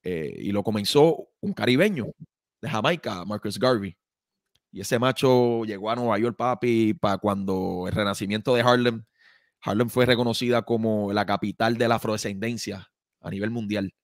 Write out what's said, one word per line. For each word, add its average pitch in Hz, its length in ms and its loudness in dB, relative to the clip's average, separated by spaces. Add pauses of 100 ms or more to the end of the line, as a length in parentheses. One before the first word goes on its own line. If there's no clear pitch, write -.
Eh, 80 380 -6
y 98 120 -4
lo 101 120 0
comenzó 123 640 2 (140)
un 202 120 -6
caribeño 139 540 2 (540)
de 113 80 -8
Jamaica, 110 560 -4
Marcus 101 340 -6
Garvey. 107 360 0 (760)
Y 95 80 -14
ese 117 180 -2
macho 123 680 2
llegó 107 260 -6
a 120 40 0
Nueva 117 220 0
York, 117 200 0
papi, 117 560 2
pa 98 240 0
cuando 95 720 -2
el - 60 -4
renacimiento 107 600 0
de 120 60 2
Harlem, 120 420 2 (580)
Harlem 107 280 0
fue 123 160 4
reconocida 120 560 2
como 110 500 0
la 104 140 0
capital 107 520 0
de 117 120 2
la 117 60 4
afrodescendencia 107 920 -6 (300)
a 90 100 -12
nivel 101 220 -4
mundial. 104 420 -4 (100)